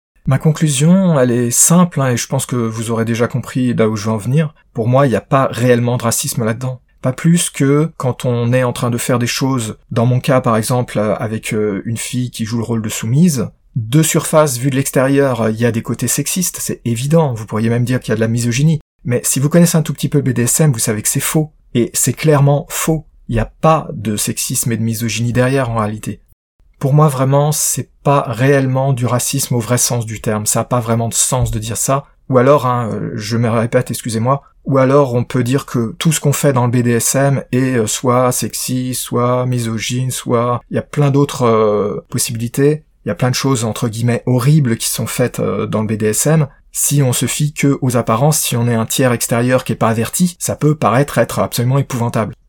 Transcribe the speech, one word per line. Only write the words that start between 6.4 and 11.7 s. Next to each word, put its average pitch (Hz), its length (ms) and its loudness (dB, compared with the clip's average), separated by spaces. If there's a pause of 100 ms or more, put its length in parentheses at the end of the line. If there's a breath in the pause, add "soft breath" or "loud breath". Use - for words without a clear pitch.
là-dedans. 123 360 -4 (220)
Pas 127 100 -2
plus 170 380 2
que 147 480 2
quand - 260 -4
on 120 280 0
est 127 120 2
en 120 80 0
train 120 180 -2
de 120 80 0
faire 123 220 0
des 120 80 -2
choses, 127 500 -2 (140)
dans 117 140 2
mon 123 120 2
cas 127 220 2
par 120 160 2
exemple, 120 420 -2
euh, 104 180 0
avec, 110 360 -6
euh, 107 320 -2